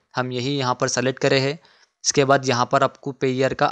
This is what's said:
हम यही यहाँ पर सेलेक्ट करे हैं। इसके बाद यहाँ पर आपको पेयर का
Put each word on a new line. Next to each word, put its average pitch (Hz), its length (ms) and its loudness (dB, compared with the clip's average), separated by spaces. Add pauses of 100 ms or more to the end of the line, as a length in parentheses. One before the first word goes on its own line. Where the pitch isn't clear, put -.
(160)
हम 127 160 -4
यही 127 240 -4
यहाँ 127 180 -2
पर 131 160 -2
सेलेक्ट 127 280 -2
करे 139 220 2
हैं। 139 180 -2 (460)
इसके 139 200 2
बाद 135 240 2
यहाँ 120 240 0
पर 135 120 2
आपको - 300 -6
पेयर 131 400 -2
का 143 180 0